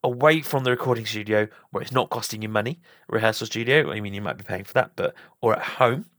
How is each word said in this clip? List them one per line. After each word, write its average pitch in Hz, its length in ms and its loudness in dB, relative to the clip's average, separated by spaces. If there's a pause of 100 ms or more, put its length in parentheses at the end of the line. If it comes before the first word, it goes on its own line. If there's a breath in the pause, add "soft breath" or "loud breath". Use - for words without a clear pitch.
away 147 380 4
from 135 220 -2
the 127 60 4
recording 120 360 0
studio 107 420 0 (220 loud breath)
where 98 100 -4
it's 90 120 -10
not 127 180 -12
costing 110 320 -6
you 107 80 -6
money. 110 280 -2 (300 soft breath)
Rehearsal 110 380 0
studio, 127 440 2
I 107 100 -6
mean, 101 120 -8
you 101 80 -8
might - 160 -4
be 101 80 -18
paying 95 200 -8
for - 100 -20
that, - 220 0
but, - 180 -2 (260 loud breath)
or 113 140 4
at - 80 -4
home 131 560 0